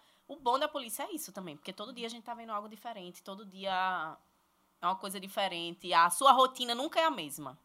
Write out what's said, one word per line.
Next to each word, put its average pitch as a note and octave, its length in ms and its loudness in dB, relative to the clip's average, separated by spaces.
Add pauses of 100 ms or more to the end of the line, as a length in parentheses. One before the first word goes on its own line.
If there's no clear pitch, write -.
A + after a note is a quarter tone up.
(280)
O C#4 80 -10
bom C4 240 2
da D4 80 0
polícia C#4 360 -6
é G4 100 -8
isso C#4+ 180 -8
também, F3 240 -10
porque F#3 160 -12
todo A3 220 -12
dia A#3 140 -8
a - 20 -4
gente A3+ 160 -14
tá A#3+ 80 -8
vendo A#3 160 -12
algo G#3+ 180 -6
diferente, G#3+ 560 -12
todo G3 220 -12
dia F#3 720 -2 (640)
é E3+ 40 0
uma F#3 120 2
coisa G3 200 -8
diferente. F3+ 760 -2
A E3+ 160 8
sua C4 240 8
rotina B3+ 420 4
nunca D4+ 240 -2
é D#4+ 60 6
a D#4+ 60 4
mesma. D3 540 -8